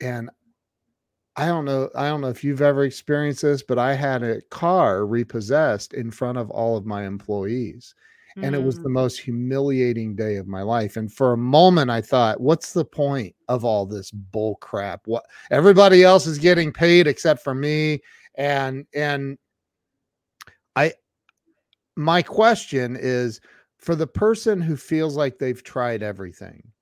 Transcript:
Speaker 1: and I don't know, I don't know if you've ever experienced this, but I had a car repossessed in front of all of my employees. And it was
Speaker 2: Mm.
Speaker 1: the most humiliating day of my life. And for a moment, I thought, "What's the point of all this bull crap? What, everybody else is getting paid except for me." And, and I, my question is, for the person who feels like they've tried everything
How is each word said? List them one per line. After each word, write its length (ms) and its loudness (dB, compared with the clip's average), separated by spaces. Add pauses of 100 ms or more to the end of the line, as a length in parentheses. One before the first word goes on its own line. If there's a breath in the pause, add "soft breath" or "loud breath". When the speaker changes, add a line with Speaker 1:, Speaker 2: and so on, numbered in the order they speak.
Speaker 1:
and 300 -10 (1040)
I 100 -2
don't 180 -2
know, 320 -4
I 120 -4
don't 120 -4
know 80 -4
if 160 -8
you've 180 -2
ever 220 4
experienced 580 -4
this, 200 0
but 160 -2
I 160 0
had 280 -4
a 200 -4
car 640 0
repossessed 880 -2
in 180 -8
front 260 -6
of 120 -8
all 260 -2
of 100 -8
my 200 -8
employees. 880 -8 (500 soft breath)
And 120 -2
it 80 -2
was 160 -2
Speaker 2:
Mm. 60 -14
Speaker 1:
the 60 -6
most 280 -2
humiliating 960 -4
day 220 -4
of 100 -10
my 160 -10
life. 340 -4
And 160 -8
for 200 2
a 40 0
moment, 540 6
I 100 -2
thought, 400 0
"What's 320 -2
the 120 -2
point 500 -4 (140)
of 160 -2
all 200 0
this 280 -12
bull 480 -6
crap? 480 -10
What, 180 -6 (240 loud breath)
everybody 540 8
else 240 6
is 100 -6
getting 340 4
paid 360 4
except 340 0
for 120 -4
me." 460 -2 (360 soft breath)
And, 580 -4
and 420 -4 (1400 soft breath)
I, 160 2 (1040)
my 260 2
question 760 0
is, 420 -4 (380 soft breath)
for 180 -4
the 100 -2
person 540 0
who 160 -2
feels 400 -4
like 220 -2
they've 240 -6
tried 400 -4
everything 600 -12 (200)